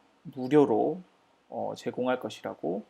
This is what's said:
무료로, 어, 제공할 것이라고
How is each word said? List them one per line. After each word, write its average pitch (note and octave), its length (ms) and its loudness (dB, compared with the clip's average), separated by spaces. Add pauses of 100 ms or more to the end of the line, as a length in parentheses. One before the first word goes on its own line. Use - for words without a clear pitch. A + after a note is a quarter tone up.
(240)
무료로, C3+ 800 2 (480)
어, G#2+ 280 -6
제공할 B2 420 -2
것이라고 C3 720 -6